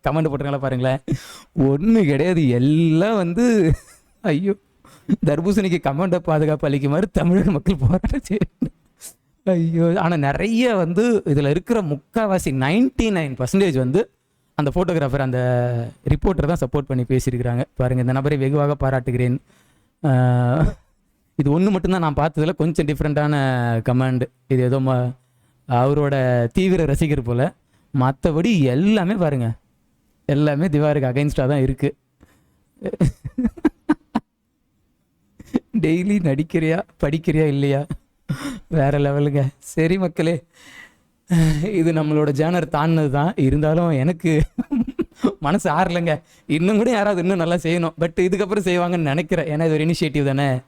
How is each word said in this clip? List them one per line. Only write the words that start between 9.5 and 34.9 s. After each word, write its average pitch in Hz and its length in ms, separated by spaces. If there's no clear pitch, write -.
ஆனா 175 200
நிறைய 190 460
வந்து 180 280
இதுல 143 260
இருக்கிற 208 300
முக்காவாசி 180 720
நைன்டி 208 560
நைன் 156 260
பர்சன்டேஜ் 170 400
வந்து 131 240
அந்த 147 140
போட்டோகிராஃபர், 156 520
அந்த 127 160
ரிப்போர்ட்டர் 156 460
தான் 170 100
சப்போர்ட் 135 280
பண்ணி 127 160
பேசியிருக்கிறாங்க. 123 580
பாருங்க, 127 280
இந்த 127 100
நபரை 143 240
வெகுவாக 143 380
பாராட்டுகிறேன். 127 640
ஆ, 143 80
இது 143 120
ஒண்ணு 180 180
மட்டும்தான் 185 360
நான் 143 120
பார்த்ததுல 156 380
கொஞ்சம் 156 320
டிஃப்ரெண்டான 147 460
கமெண்ட். 127 400
இது 127 140
ஏதோ 123 160
ம-, 127 320
அவரோட 139 480
தீவிர 185 340
ரசிகர் 147 360
போல. 120 200
மத்தபடி 147 580
எல்லாமே 185 500
பாருங்க, 143 320
எல்லாமே 147 400
திவாருக்கு 147 440
against-ஆ 143 340
தான் 135 180
இருக்கு. 135 260